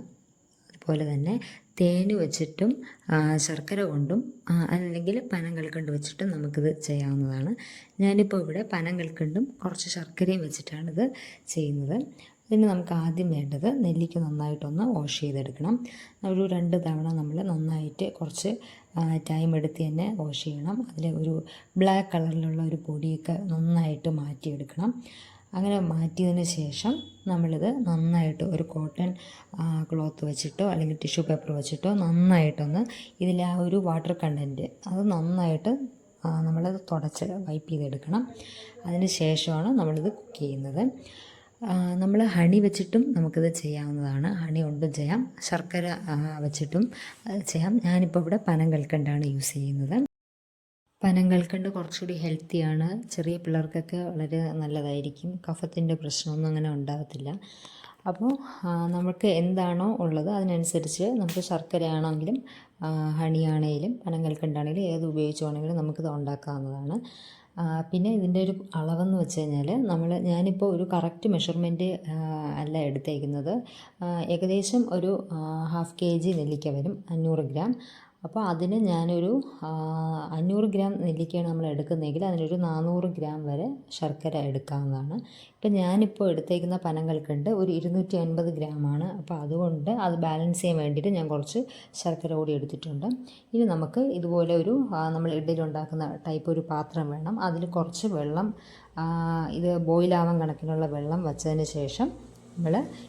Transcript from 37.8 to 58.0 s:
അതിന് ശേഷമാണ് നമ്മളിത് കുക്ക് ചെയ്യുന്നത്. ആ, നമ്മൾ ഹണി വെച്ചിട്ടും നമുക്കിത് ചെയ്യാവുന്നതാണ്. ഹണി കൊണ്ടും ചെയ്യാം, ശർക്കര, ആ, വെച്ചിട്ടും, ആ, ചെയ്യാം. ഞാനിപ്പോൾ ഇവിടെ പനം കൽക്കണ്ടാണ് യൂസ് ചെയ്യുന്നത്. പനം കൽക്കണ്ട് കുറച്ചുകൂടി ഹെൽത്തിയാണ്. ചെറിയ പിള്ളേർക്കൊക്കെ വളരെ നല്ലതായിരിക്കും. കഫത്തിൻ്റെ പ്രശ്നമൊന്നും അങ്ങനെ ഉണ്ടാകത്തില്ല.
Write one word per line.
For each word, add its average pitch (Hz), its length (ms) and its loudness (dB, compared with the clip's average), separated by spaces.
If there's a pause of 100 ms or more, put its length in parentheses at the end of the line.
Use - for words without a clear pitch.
അതിന് 175 200 0
ശേഷമാണ് 160 640 2
നമ്മളിത് 170 420 2
കുക്ക് - 280 -12
ചെയ്യുന്നത്. 139 520 -2 (720)
ആ, 180 320 2
നമ്മൾ 196 280 4
ഹണി 180 360 6
വെച്ചിട്ടും 208 540 4
നമുക്കിത് 165 400 2
ചെയ്യാവുന്നതാണ്. 147 800 -2
ഹണി 160 260 -2
കൊണ്ടും 151 340 0
ചെയ്യാം, 170 380 0 (100)
ശർക്കര, 175 460 -2
ആ, 156 520 -4
വെച്ചിട്ടും, 151 520 0 (400)
ആ, 196 60 -2
ചെയ്യാം. 196 480 2
ഞാനിപ്പോൾ 175 340 4
ഇവിടെ 175 280 2
പനം 160 260 4
കൽക്കണ്ടാണ് 147 520 0
യൂസ് 139 280 -2
ചെയ്യുന്നത്. 143 540 0 (960)
പനം 185 280 6
കൽക്കണ്ട് 185 380 2
കുറച്ചുകൂടി 180 440 -6
ഹെൽത്തിയാണ്. 165 960 0
ചെറിയ 170 280 -2
പിള്ളേർക്കൊക്കെ 160 600 -2
വളരെ 165 540 -2
നല്ലതായിരിക്കും. 147 880 -4 (100)
കഫത്തിൻ്റെ 165 460 0
പ്രശ്നമൊന്നും 156 540 -2
അങ്ങനെ 156 240 0
ഉണ്ടാകത്തില്ല. 143 640 -6 (680)